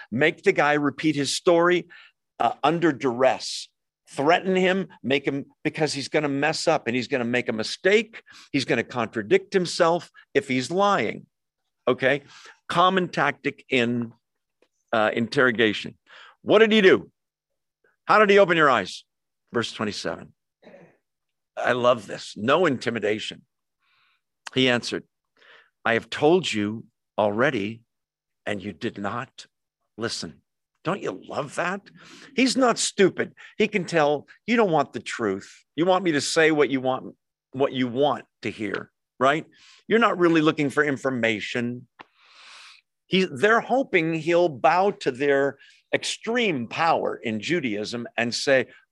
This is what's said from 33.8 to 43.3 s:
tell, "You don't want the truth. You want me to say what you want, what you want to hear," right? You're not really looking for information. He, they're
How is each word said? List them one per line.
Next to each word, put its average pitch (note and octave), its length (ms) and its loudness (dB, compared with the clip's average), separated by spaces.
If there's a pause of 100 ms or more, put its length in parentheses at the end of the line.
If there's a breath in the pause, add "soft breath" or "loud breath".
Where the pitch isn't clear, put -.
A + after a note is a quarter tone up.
tell, D3 420 0 (200 soft breath)
"You A#3 100 0
don't G#3+ 140 4
want D3 200 0
the A#2+ 80 -8
truth. G2+ 500 -4 (260)
You D#3+ 100 0
want F#3 180 2
me F3 80 0
to C#3+ 100 0
say D#3 300 2
what D3 180 2
you C3 120 -2
want, B2+ 340 -6 (360)
what C3+ 200 0
you B2+ 160 -2
want B2+ 380 -2 (160)
to A2+ 100 -6
hear," F#2 400 -10 (260)
right? C#3 280 2 (420 soft breath)
You're G#3+ 120 4
not G#3 180 2
really E3 240 4
looking D#3 280 2
for D3 140 2
information. B2 1040 -4 (1200 loud breath)
He, F#3 200 2
they're G3 360 0